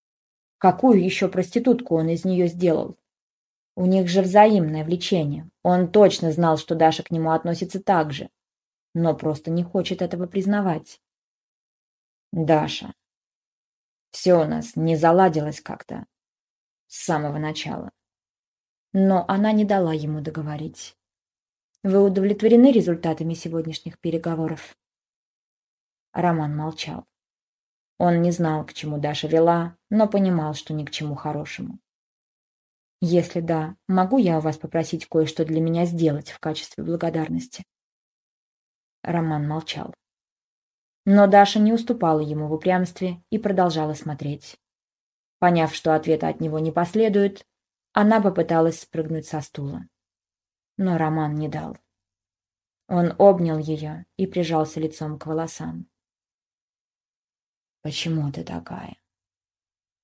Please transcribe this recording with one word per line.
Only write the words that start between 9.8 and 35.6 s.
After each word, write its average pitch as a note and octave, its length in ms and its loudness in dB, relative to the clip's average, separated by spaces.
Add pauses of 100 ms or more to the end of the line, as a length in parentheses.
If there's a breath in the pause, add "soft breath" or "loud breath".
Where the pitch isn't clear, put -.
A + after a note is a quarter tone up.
этого F3 260 -6
признавать. G3 760 -4 (1300)
"Даша, D#3 600 -2 (1160)
всё F3 300 4
у D3+ 40 2
нас D#3 300 -6
не D#3+ 200 0
заладилось D#3 680 2
как-то - 440 -14 (840)
с - 160 -10
самого D3+ 340 -4
начала". - 540 -8 (1040)
Но F#3+ 340 4
она G#3 260 0
не G#3+ 100 4
дала F#3+ 300 2
ему D3+ 280 -4
договорить. D3+ 760 -10 (840)
"Вы G3 200 4
удовлетворены G#3 680 6
результатами E3 640 0
сегодняшних D#3+ 640 -8
переговоров?" E3 800 -6 (1400)
Роман E3 420 0
молчал. D#3 500 -8 (920)
Он F3 240 2
не F3 100 2
знал, D#3 340 -2
к - 80 -20
чему D3+ 240 -8
Даша D3 300 -4
вела, E3+ 500 2 (120)
но G#3+ 180 2
понимал, F3+ 480 0
что - 180 -12
ни D3+ 100 -6
к C#3+ 80 -12
чему D3 240 -8
хорошему. - 640 -10 (1200)
"Если F3 400 0
да, E3 360 -6 (120)
могу F#3 300 2
я F3 200 2
у D#3 40 -2
вас D#3 160 -4
попросить D#3+ 500 -6
кое-что D#3 380 0
для D#3+ 160 -2